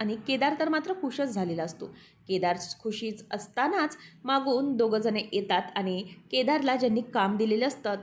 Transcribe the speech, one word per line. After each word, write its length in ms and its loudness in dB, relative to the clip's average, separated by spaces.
आणि 160 -2
केदार 340 2
तर 80 2
मात्र 320 0
खुशच 280 -2
झालेला 340 -2
असतो. 240 -8
केदार 280 2
खुशीच 480 -6
असतानाच 680 -2
मागून 520 2
दोघंजण 400 2
येतात 460 0
आणि 260 -2
केदारला 460 2
ज्यांनी 240 2
काम 220 2
दिलेलं 300 2
असतं 360 -2